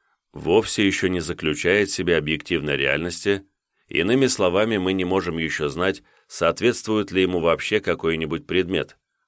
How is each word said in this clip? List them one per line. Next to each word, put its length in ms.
вовсе 540
ещё 220
не 120
заключает 680
в 60
себе 220
объективной 600
реальности. 720
Иными 380
словами, 500
мы 160
не 120
можем 340
ещё 300
знать, 340
соответствует 880
ли 100
ему 180
вообще 400
какой-нибудь 680
предмет, 500